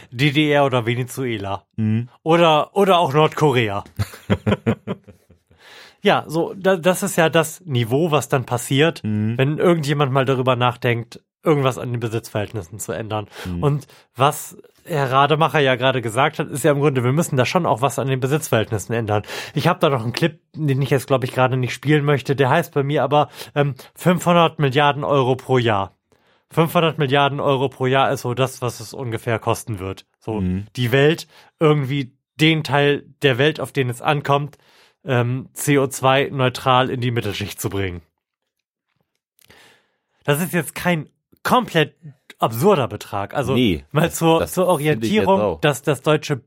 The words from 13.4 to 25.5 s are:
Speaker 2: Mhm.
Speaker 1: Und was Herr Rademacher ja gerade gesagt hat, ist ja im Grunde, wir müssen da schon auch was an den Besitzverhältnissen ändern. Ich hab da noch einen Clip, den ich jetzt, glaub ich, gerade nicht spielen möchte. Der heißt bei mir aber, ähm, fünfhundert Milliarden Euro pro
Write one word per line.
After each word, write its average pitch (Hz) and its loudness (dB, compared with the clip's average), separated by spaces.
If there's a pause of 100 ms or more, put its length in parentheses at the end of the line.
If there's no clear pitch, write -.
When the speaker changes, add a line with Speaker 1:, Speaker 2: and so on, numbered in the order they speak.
Speaker 2:
Mhm. 87 -6
Speaker 1:
Und 139 0 (280)
was 143 0 (280)
Herr 139 -4
Rademacher 147 2
ja 131 2
gerade 127 0
gesagt 123 -2
hat, 156 -4
ist 139 -6
ja 156 4
im 143 0
Grunde, 139 2
wir 123 2
müssen 151 0
da 123 4
schon 175 0
auch 113 0
was 135 0
an 123 -2
den 135 -2
Besitzverhältnissen 120 -2
ändern. 107 0 (320)
Ich 147 0
hab 165 0
da 170 2
noch 131 0
einen 117 -4
Clip, - -2 (140)
den 139 -2
ich 139 -2
jetzt, 135 0
glaub 131 0
ich, 127 -6
gerade 127 2
nicht 123 -2
spielen 147 0
möchte. 143 0
Der 131 2
heißt 160 0
bei 143 0
mir 139 -2
aber, 139 2 (260)
ähm, 143 0 (220)
fünfhundert 170 2
Milliarden 143 2
Euro 131 2
pro 131 -2